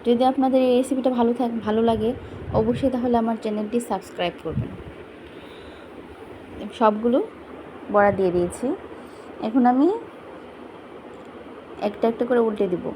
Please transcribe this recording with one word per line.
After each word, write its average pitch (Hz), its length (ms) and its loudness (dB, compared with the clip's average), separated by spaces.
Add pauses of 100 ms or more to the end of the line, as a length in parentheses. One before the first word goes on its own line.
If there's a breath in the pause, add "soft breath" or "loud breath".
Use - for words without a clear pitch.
যদি 233 260 4
আপনাদের 262 380 4
এই 247 100 6
রেসিপিটা 254 400 2
ভালো 233 200 4
থাক-, 233 280 0
ভালো 214 140 2 (100)
লাগে 220 200 2 (500 loud breath)
অবশ্যই 240 340 2
তাহলে 240 280 2
আমার 226 200 0
চ্যানেলটি 214 360 -2 (120)
সাবস্ক্রাইব 185 440 -2 (100)
করবেন। - 260 -2 (2000 loud breath)
সবগুলো 226 400 4 (760)
বড়া 202 240 8
দিয়ে 190 180 4
দিয়েছি, 175 300 0 (800 loud breath)
এখন 240 160 4 (100)
আমি 269 140 6 (2000)
একটা 208 220 -2
একটা 233 180 -2
করে 240 180 4
উল্টে 208 260 0
দিব। 170 120 -4 (120)